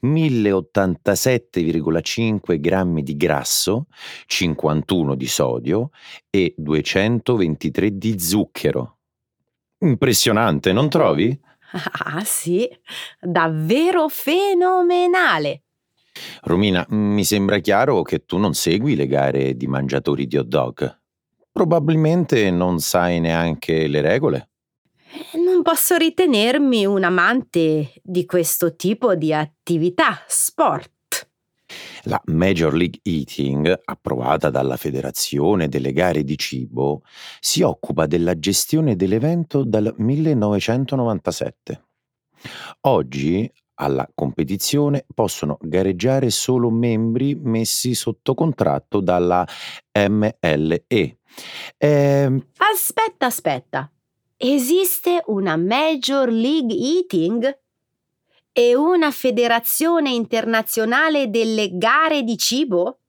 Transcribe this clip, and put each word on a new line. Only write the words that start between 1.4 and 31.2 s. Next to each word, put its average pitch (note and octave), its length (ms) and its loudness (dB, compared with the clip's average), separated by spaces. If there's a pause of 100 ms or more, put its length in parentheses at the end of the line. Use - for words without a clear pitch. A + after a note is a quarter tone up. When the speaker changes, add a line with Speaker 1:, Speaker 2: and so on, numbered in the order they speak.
Speaker 1:
virgola D#2+ 380 0
cinque G2+ 600 -2
grammi E2+ 420 0
di C#2+ 140 -6
grasso, E2 720 -2 (400)
cinquantuno D#2 880 0
di C2 120 -6
sodio C2+ 640 -2 (380)
e F#2 280 2
duecentoventitré F#2+ 1400 0
di G#2 220 -4
zucchero. E2+ 800 -2 (800)
Impressionante, A2+ 920 2
non C3+ 180 2
trovi? A#2+ 480 2 (680)
Speaker 2:
Ah, D#3 200 -8
sì, G3+ 440 -2 (520)
davvero F3 880 0
fenomenale. F4+ 1500 0 (800)
Speaker 1:
Romina, F2+ 480 2
mi G#2 340 0
sembra G2 340 2
chiaro G#2 440 2
che D#2 220 -4
tu F2 140 -4
non F#2+ 160 2
segui G#2 420 0
le C#2+ 100 0
gare C2+ 480 0
di A#1+ 120 -6
mangiatori C2+ 600 -2
di C2+ 100 -4
hot C2 100 0
dog. B1+ 540 -4 (520)
Probabilmente D#3 1000 2
non F2 300 0
sai F2 400 0
neanche E2 680 0
le D2 140 0
regole. D#2+ 500 0 (840)
Speaker 2:
Eh, D#4+ 60 -6
non F4 240 2
posso F4 340 2
ritenermi C4 880 2
un G3 160 2
amante F3 920 0 (100)
di F3+ 240 -4
questo E3+ 500 -2
tipo G#3 380 0
di D#3 180 -2
attività, E3+ 960 -2
sport. - 640 -2 (1120)